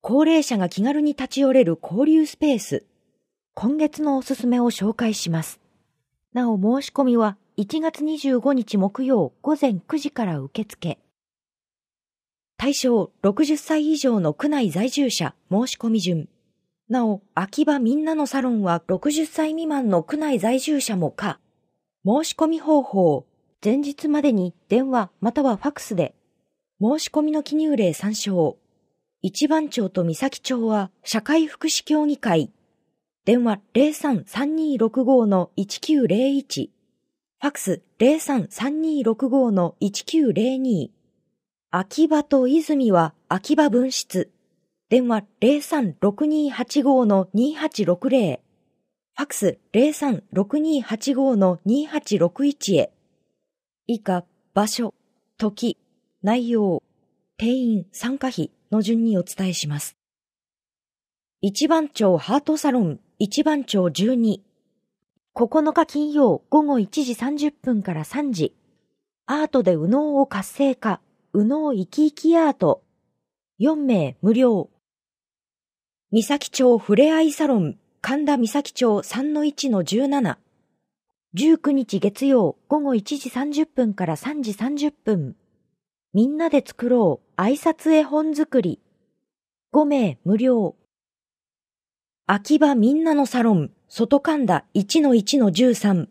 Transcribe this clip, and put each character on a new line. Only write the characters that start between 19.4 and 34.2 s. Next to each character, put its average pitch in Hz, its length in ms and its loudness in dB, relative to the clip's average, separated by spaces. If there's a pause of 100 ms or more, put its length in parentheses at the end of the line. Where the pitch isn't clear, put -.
未 320 140 -6
満 277 220 -2
の 175 140 2
区 294 160 -6
内 294 200 -2
在 233 220 0
住 285 220 -2
者 208 160 -4
も 156 120 -2
可。 - 300 -8 (640)
申 262 220 0
し - 80 -8
込 320 120 0
み 320 140 -2
方 302 220 2
法、 160 420 0 (400)
前 233 140 2
日 285 300 -6
ま 302 120 0
で 285 140 2
に 180 200 -2 (140)
電 262 220 0
話 226 200 -2 (120)
ま 233 100 0
た 302 100 -2
は 247 140 2
フ - 60 -14
ァ 285 60 -4
ッ 294 40 -4
ク - 80 -18
ス - 160 -8
で。 165 180 -2 (680)
申 254 180 0
し - 100 -8
込 302 140 -2
み 302 100 0
の 302 120 -2
記 294 100 -8
入 311 220 0
例 180 180 2
参 208 220 -6
照。 175 420 -2 (640)
一 233 240 -2
番 311 220 0
町 214 220 -4
と 185 140 -2
三 160 120 -2
崎 - 240 -6
町 233 260 -4
は 208 240 -2 (140)
社 214 180 -4
会 311 240 2
福 - 220 -8
祉 - 160 -4
協 302 200 0
議 294 140 -2
会。 165 320 0 (720)
電 240 200 2
話 208 160 0 (120)
零 302 220 2
三 269 320 -2